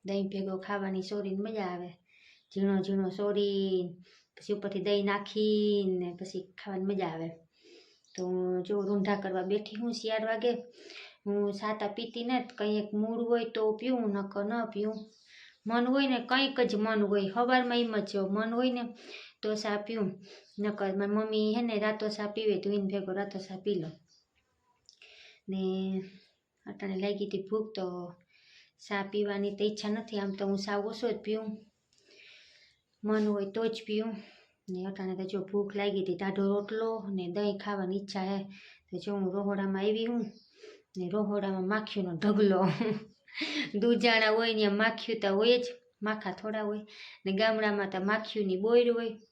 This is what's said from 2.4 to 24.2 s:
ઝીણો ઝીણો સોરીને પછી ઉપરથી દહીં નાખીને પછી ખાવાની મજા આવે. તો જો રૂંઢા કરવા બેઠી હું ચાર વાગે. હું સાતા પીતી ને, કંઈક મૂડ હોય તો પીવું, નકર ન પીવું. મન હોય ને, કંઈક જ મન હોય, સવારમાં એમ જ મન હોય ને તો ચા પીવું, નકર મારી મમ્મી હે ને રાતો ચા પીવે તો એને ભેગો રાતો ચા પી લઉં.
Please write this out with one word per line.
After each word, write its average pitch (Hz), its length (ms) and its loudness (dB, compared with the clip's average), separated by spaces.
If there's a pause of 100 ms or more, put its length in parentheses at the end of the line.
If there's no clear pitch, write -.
ઝીણો 196 360 2
ઝીણો 196 260 2
સોરીને 196 800 2 (460)
પછી - 180 -4
ઉપરથી 196 320 -4
દહીં 202 180 4
નાખીને 202 1080 2
પછી 190 280 -8 (140)
ખાવાની 190 340 -4
મજા 185 220 0
આવે. 165 160 -4 (840)
તો 185 80 -4 (380)
જો 202 200 -2
રૂંઢા 196 420 2
કરવા 185 280 -2
બેઠી 208 300 -2
હું 240 120 -2
ચાર 220 320 -2
વાગે. 226 260 0 (680)
હું 202 340 0
સાતા 214 440 -4
પીતી 233 260 -6
ને, 247 140 2 (180)
કંઈક 208 380 0
મૂડ 220 340 0
હોય 233 180 2
તો 220 160 -2 (120)
પીવું, 233 400 0
નકર 202 320 -2
ન 220 80 -2 (120)
પીવું. 214 340 -4 (640)
મન 233 200 2
હોય 269 240 4
ને, 247 180 2
કંઈક 269 340 2
જ 220 140 4
મન 214 260 2
હોય, 196 300 2
સવારમાં 240 480 4
એમ 226 160 0 (100)
જ - 60 -10 (180)
મન 214 240 0
હોય 247 200 2
ને 247 100 -2 (560)
તો 214 160 -4
ચા 208 220 -2
પીવું, 208 340 -2 (460)
નકર 202 380 0
મારી 202 200 2
મમ્મી 214 400 2
હે 240 60 2
ને 233 180 0
રાતો 214 300 0
ચા 208 180 -4
પીવે 208 300 2
તો 196 120 -2
એને 202 180 0
ભેગો 196 260 -2
રાતો 202 260 -4
ચા 190 180 -10
પી 196 240 -2
લઉં. 160 140 -8 (1500)